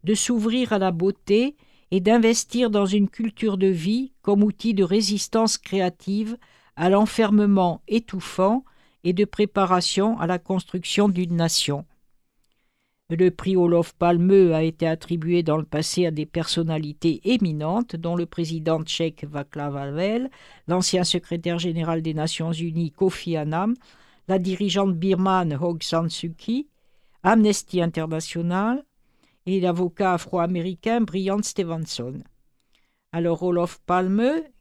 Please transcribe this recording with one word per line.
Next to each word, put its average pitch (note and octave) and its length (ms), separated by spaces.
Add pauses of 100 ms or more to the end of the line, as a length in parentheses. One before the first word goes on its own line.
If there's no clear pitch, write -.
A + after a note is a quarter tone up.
de G3+ 100
s'ouvrir A#3 580
à G#3 60
la F#3+ 120
beauté G3+ 640 (340)
et F#3+ 100
d'investir A3+ 720
dans G3+ 160
une G3+ 220
culture A3 480
de F#3+ 100
vie G3 460 (100)
comme G3+ 200
outil G#3+ 320
de F#3+ 100
résistance G#3 760
créative G3 760 (400)
à E3+ 140
l'enfermement G3+ 1000
étouffant G#3+ 760 (400)
et F3 80
de G3 120
préparation G3 920
à E3+ 80
la F3+ 120
construction F#3+ 680
d'une F3 280
nation. D#3+ 480 (1200)
Le F3 220
prix F#3+ 260
Olof E3+ 380
Palme F3 580
a D#3+ 100
été D#3+ 240
attribué E3+ 560
dans D#3 140
le D#3 80
passé D#3+ 420
à D#3+ 60
des D3+ 140
personnalités D#3+ 1000
éminentes, F#3 720
dont E3+ 180
le E3+ 100
président D#3+ 600
tchèque D#3+ 400
Václav C#3+ 520
Havel, F#3 540 (380)
l'ancien F#3 340
secrétaire E3+ 560
général E3 440
des D#3+ 120
Nations D#3+ 380
Unies E3 400
Kofi F3+ 440
Annan, D#3+ 380 (540)
la F#3+ 100
dirigeante F#3+ 580
birmane F#3 640
Aung E3+ 220
San E3 260
Suu E3 260
Kyi, C4 340 (560)
Amnesty G#3 580
International E3+ 1000 (600)
et F#3+ 140
l'avocat F3+ 560
afro-américain F3+ 880
Brian G3 420
Stevenson. E3 800 (880)
Alors E3+ 320
Olof F3 440
Palme G3+ 560 (180)